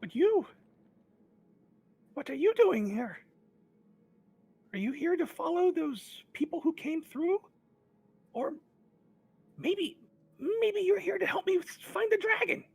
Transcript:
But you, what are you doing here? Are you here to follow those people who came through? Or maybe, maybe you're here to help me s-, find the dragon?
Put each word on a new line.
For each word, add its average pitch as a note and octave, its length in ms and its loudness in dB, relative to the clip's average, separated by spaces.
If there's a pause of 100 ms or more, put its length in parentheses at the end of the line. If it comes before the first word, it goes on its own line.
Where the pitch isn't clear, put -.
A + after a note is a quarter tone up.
But G#3 140 -14
you, F#4+ 320 4 (1700)
what C#4+ 160 -10
are C4+ 40 -8
you D#4+ 200 4
doing E4 320 4
here? G#3 320 -4 (1500)
Are - 60 -6
you G#3+ 140 -2
here D#4+ 240 0
to E4 100 0
follow F4 440 2
those D#4 320 -2 (300)
people - 280 -2
who D#4+ 120 2
came D#4+ 300 -4
through? E4+ 360 -2 (920)
Or B3+ 220 -4 (1040)
maybe, E4 400 -4 (400)
maybe G#4 420 0
you're G4 180 2
here - 200 -2
to F#4 80 0
help - 200 -2
me F#4+ 120 4
s-, - 240 -6
find A4 280 -2
the G#4+ 60 4
dragon? A4 480 0 (100)